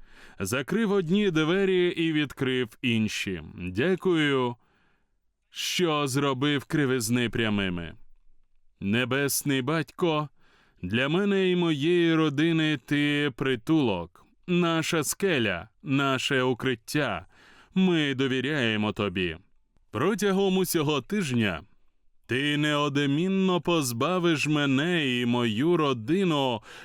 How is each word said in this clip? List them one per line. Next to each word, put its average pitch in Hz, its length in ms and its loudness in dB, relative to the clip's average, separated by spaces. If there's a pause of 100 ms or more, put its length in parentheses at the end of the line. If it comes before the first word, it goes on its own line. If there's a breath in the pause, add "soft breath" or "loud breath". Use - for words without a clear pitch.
(380 loud breath)
закрив 143 540 -2
одні 196 380 2
двері 180 580 2
і 165 240 0
відкрив 131 720 -2
інші. 107 600 -2 (120)
Дякую, 139 1040 0 (920)
що 151 560 0
зробив 139 580 0
кривизни 123 640 0
прямими. 98 640 -2 (840)
Небесний 131 800 0
Батько, 151 680 -2 (540 soft breath)
для 113 260 0
мене 190 420 2
і 180 60 2
моєї 165 580 2
родини 156 600 2 (100)
ти 147 500 0
притулок, 131 880 -2 (200)
наша 165 580 0
скеля, 110 640 -2 (140)
наше 135 600 0
укриття. 127 840 -2 (480 loud breath)
Ми 165 400 2
довіряємо 123 800 0
тобі. 90 440 -2 (540)
Протягом 190 680 0
усього 151 460 0
тижня 120 600 -2 (640)
ти 143 300 0
неодмінно 151 1040 0
позбавиш 156 840 0
мене 147 760 0
і 120 60 0
мою 120 500 2
родину 139 840 0 (220 loud breath)